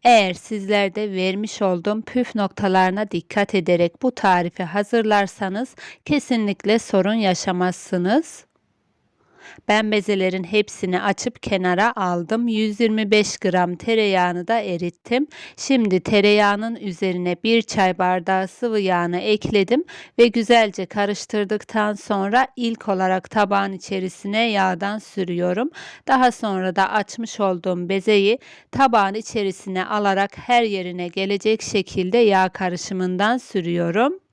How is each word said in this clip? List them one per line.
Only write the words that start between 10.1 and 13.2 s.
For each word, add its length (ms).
hepsini 580
açıp 400
kenara 540
aldım. 520
Yüz 320
yirmi 300
beş 260